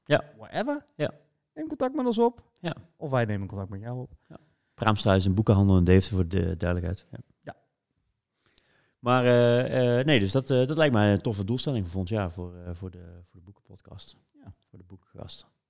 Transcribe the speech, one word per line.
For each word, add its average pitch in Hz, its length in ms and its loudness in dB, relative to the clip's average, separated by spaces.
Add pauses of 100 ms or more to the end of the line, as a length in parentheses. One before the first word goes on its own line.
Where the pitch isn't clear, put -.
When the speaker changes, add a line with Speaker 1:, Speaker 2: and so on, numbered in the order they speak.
Speaker 1:
Ja. - 320 -2
Speaker 2:
whatever." 220 580 -8
Speaker 1:
Ja. - 200 -6 (400)
Speaker 2:
Neem 302 140 -10
contact 269 260 -4
met 254 120 -4
ons 226 120 0
op. 240 320 -2 (100)
Speaker 1:
Ja. 170 160 -8 (200)
Speaker 2:
Of 151 140 -10
wij 127 140 0
nemen 104 240 -4
contact 98 220 -10
met 98 100 -12
jou 120 200 -12
op. 127 100 -16 (180)
Speaker 1:
Ja. - 100 -20 (360)
Braamstra 107 400 2
is 92 100 4
een 98 100 2
boekenhandel 98 440 4
in 90 60 4
Deventer, 92 300 4
voor 90 140 0
de 90 280 -2
duidelijkheid. 87 540 -4
Ja. - 80 -16 (220)
Speaker 2:
Ja. - 160 -18 (1400)
Speaker 1:
Maar, 123 260 2
eh, 123 720 4
eh, 131 80 -2
nee, 143 140 4
dus 98 120 0
dat, 131 180 -2
eh, 127 160 2
dat 147 100 -6
lijkt 151 180 2
mij 104 180 4
een 98 80 2
toffe 101 240 -6
doelstelling 120 400 -4
voor 85 80 -10
volgend 95 260 -6
jaar, 90 140 -4
voor, 87 240 -12
eh, 87 180 -12
voor 90 160 -12
de, 87 320 -20
voor - 160 -20
de 85 60 -20
boekenpodcast. - 720 -20 (160)
Speaker 2:
Ja. 285 200 -20 (160)
Speaker 1:
Voor - 100 -20
de 87 60 -20
boekenkast. - 640 -20 (240)